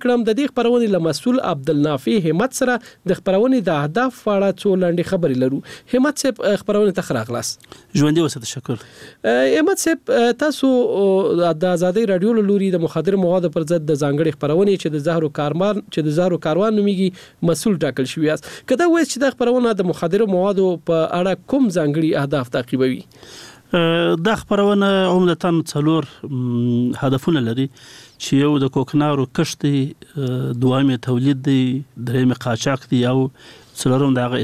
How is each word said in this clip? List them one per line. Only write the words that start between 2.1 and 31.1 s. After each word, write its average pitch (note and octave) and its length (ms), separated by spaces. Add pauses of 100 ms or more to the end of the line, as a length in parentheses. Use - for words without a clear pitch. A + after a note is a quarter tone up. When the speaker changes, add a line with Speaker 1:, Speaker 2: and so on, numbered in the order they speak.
Speaker 1:
همت F3 320
سره B3+ 180 (340)
د F#3 100
خپرونې G#3+ 480
د - 100
اهداف G3 480
په G#3 100
اړه G3 240
څو G3+ 220
لنډې F3 280
خبرې E3 320
لرو. C3 160 (360)
همت C#4 300
صاحب، C4 140 (240)
خپرونې G#3 380
ته - 80
ښه - 100
راغلاست. A#2 480 (360)
Speaker 2:
ژوندي D3+ 240
اوسه، C3 180
تشکر. - 420 (680)
Speaker 1:
همت D#4+ 300
صاحب، - 280 (300)
تاسو C#4 260 (920)
د - 80
ازادۍ F3+ 400
راډیو G3+ 260
له G#3 140
لوري G3 240
د E3 100
مخدرو F#3 380
موادو F3 340
پر D#3+ 140
ضد D#3 180
د D3 140
ځانګړې D3 340
خپرونې F#3 440
چې E3+ 120
د D3 140
زهرو D#3+ 320
کاروان، F#3 420
چې - 280
د D3 100
زهرو F3+ 260
کاروان G#3 340
نومیږي، F#3+ 680
مسؤل E3 380
ټاکل C3 260
شوي D3+ 160
یاست. D3+ 180 (220)
که C4 140
دا F4 100
وایي E4 160
چې C4 160
دا C4 100
خپرونه A#3+ 460
د F3+ 100
مخدرو G3 440
موادو F#3+ 340 (160)
په E3 160 (160)
اړه F#3 360
کوم C4 140
ځانګړي D#3+ 420 (120)
اهداف C#3 360
تعقیبوي؟ B2+ 440 (1200)
Speaker 2:
دا A3 160
خپرونه G3+ 480 (240)
عمدتاً F3 440 (140)
څلور، D3+ 340 (200)
م، B2 720
هدفونه C3+ 480
لري، A#2+ 180 (600)
چې C#3 180
یو D3 80 (140)
د C3+ 100
کوکنارو C#3+ 500 (140)
کښت - 260
دی، C#3+ 160 (840)
دویم C3 280
یې B2 140
تولید B2+ 400